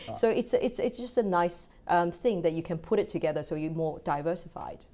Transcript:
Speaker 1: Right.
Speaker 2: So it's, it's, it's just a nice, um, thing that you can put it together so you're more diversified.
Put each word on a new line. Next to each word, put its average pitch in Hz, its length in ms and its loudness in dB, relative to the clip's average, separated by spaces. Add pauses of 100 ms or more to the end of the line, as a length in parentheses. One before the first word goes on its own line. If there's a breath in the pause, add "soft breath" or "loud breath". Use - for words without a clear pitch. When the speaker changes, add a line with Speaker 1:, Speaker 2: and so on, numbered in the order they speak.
Speaker 1:
Right. - 80 -8
Speaker 2:
So 226 120 4
it's, - 260 2
it's, 240 240 0
it's 240 200 -2
just 240 200 -2
a 233 40 4
nice, 175 480 0 (180 soft breath)
um, 175 220 4
thing 185 320 0
that 165 100 4
you 160 100 -2
can 160 160 -4
put 202 200 2
it 202 100 0
together 151 340 -2
so 156 120 -4
you're 156 180 -2
more 160 320 -2
diversified. 165 880 -4